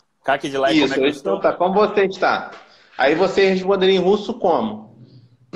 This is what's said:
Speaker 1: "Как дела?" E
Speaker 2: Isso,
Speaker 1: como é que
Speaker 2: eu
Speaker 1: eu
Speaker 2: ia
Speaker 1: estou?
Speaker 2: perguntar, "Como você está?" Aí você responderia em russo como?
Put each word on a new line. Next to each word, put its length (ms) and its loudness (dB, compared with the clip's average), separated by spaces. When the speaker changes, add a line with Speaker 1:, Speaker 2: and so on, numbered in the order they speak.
Speaker 1:
"Как 260 -2
дела?" 220 0
E 80 4
Speaker 2:
Isso, 20 4
Speaker 1:
como 120 0
é 20 -2
que 40 -2
Speaker 2:
eu 40 2
Speaker 1:
eu 40 4
Speaker 2:
ia 40 0
Speaker 1:
estou? 280 -4
Speaker 2:
perguntar, 180 0
"Como 180 0
você 300 2
está?" 460 -2
Aí 160 2
você 360 2
responderia 460 0
em 40 2
russo 400 0
como? 580 -2